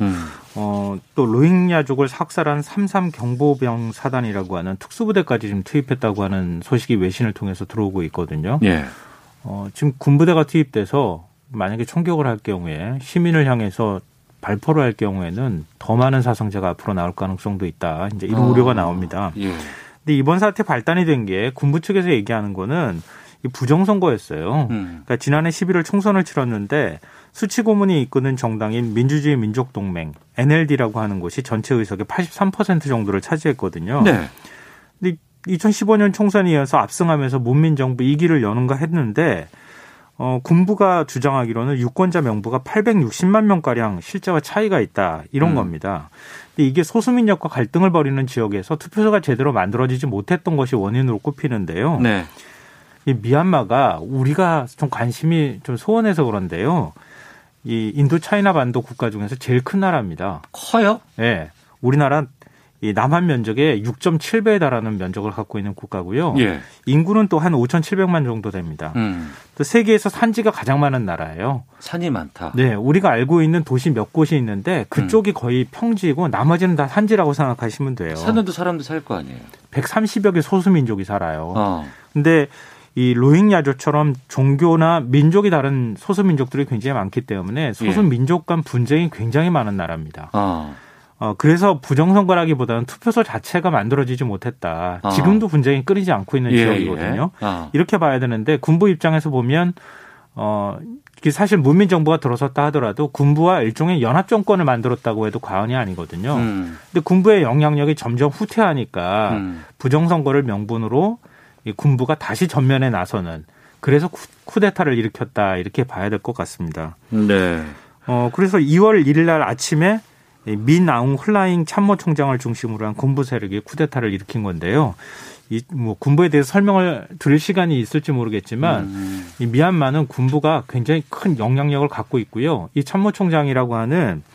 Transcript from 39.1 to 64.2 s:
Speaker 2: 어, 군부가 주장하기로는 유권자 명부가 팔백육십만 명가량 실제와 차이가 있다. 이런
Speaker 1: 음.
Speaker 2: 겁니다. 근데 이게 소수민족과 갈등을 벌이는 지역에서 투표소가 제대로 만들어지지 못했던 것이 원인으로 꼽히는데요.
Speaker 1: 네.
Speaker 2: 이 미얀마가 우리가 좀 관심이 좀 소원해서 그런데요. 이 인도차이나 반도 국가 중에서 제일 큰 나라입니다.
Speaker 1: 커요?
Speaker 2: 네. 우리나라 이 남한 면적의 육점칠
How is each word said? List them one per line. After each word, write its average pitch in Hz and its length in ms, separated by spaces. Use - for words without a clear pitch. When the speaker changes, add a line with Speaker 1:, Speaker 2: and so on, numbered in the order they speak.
Speaker 2:
어, 127 260
군부가 180 640
주장하기로는 127 720
유권자 165 440
명부가 113 420
팔백육십만 208 840
명가량 117 540
실제와 180 400
차이가 196 400
있다. 87 500
이런 151 200
Speaker 1:
음. 151 40
Speaker 2:
겁니다. 90 560
근데 147 100
이게 143 160
소수민족과 220 640
갈등을 170 440
벌이는 135 340
지역에서 107 480
투표소가 208 460
제대로 135 320
만들어지지 123 540
못했던 151 500
것이 131 180
원인으로 113 440
꼽히는데요. 123 800
Speaker 1:
네. 104 240
Speaker 2:
이 135 80
미얀마가 120 880
우리가 139 640
좀 139 140
관심이 139 720
좀 120 160
소원해서 208 460
그런데요. 101 680
이 113 300
인도차이나 170 580
반도 123 300
국가 - 260
중에서 104 280
제일 127 280
큰 196 160
나라입니다. 98 640
Speaker 1:
커요? 226 480
Speaker 2:
네. 98 340
우리나라 139 460
이 107 100
남한 143 340
면적의 123 560
육점칠 165 600